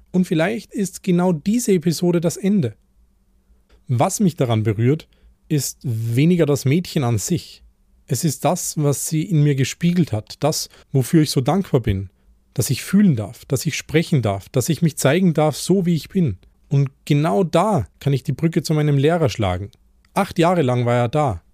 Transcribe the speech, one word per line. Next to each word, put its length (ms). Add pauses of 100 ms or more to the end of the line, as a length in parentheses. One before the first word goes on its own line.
(120)
Und 140
vielleicht 480
ist 300
genau 280
diese 420
Episode 480
das 160
Ende. 380 (1120)
Was 320
mich 160
daran 280
berührt, 440 (400)
ist 360
weniger 640
das 200
Mädchen 380
an 140
sich. 460 (460)
Es 140
ist 220
das, 320
was 320
sie 140
in 200
mir 120
gespiegelt 580
hat, 260
das, 300 (240)
wofür 300
ich 60
so 120
dankbar 400
bin, 280 (440)
dass 160
ich 120
fühlen 360
darf, 280
dass 200
ich 100
sprechen 460
darf, 260
dass 220
ich 120
mich 140
zeigen 380
darf, 240
so 280
wie 100
ich 120
bin. 300 (320)
Und 200 (160)
genau 380
da 440 (120)
kann 140
ich 100
die 80
Brücke 320
zu 100
meinem 240
Lehrer 320
schlagen. 420 (420)
Acht 260
Jahre 220
lang 240
war 100
er 140
da, 340 (100)